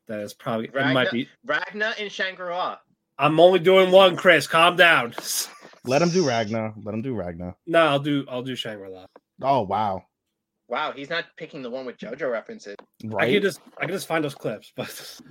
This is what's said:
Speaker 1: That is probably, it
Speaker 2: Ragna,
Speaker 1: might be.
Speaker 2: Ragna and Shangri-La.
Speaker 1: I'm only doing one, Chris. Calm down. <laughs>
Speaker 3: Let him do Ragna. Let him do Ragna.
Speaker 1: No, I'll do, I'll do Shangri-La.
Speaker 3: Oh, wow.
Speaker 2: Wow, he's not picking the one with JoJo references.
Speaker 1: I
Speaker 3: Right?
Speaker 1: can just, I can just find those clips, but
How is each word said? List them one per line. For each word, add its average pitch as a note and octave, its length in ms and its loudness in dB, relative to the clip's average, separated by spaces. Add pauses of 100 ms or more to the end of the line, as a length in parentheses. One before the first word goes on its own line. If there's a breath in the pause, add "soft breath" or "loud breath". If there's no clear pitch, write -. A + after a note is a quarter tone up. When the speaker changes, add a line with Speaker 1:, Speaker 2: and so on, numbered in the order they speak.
Speaker 1:
That G#2+ 100 -10
is G#2 160 -10
probably, A2+ 320 -6
it - 80 -20
Speaker 2:
Ragna, C3+ 200 0
Speaker 1:
might B2+ 180 0
be. - 160 -6 (180)
Speaker 2:
Ragna G3+ 520 -6
and G#3 120 -8
Shangri-La. F3+ 640 -8 (440)
Speaker 1:
I'm D3+ 180 2
only F3+ 220 8
doing F#3 320 6
one, F#3 240 8
Chris. D3+ 320 4
Calm E3+ 260 4
down. D#3 400 4 (360)
<laughs> - 360 -20
Speaker 3:
Let C3+ 160 2
him F3 80 2
do E3+ 160 0
Ragna. A2+ 560 -4
Let G#2 100 -8
him A2+ 100 -6
do C3 120 -8
Ragna. F2+ 400 -8 (140)
Speaker 1:
No, E3 180 4
I'll C#3+ 140 0
do, C#3+ 280 -4
I'll B2+ 140 -8
do B2+ 140 -8
Shangri-La. G2 500 -12 (360)
Speaker 3:
Oh, C3 200 0
wow. F#2+ 420 -4 (640)
Speaker 2:
Wow, C3+ 260 -6
he's C#3 140 -14
not E3 180 -6 (100)
picking D#3 260 -16
the A#2+ 80 -12
one C3 160 -10
with - 120 -14
JoJo C#3+ 320 -8
references. G#2+ 440 -10 (300)
Speaker 1:
I - 20 -12
Speaker 3:
Right? A2 260 -2
Speaker 1:
can G3 100 2
just, F#3+ 180 -4 (180)
I - 40 -8
can D3 120 -6
just - 140 -10
find D#3+ 160 -2
those C#3+ 100 -8
clips, - 420 -10
but - 440 -14 (100)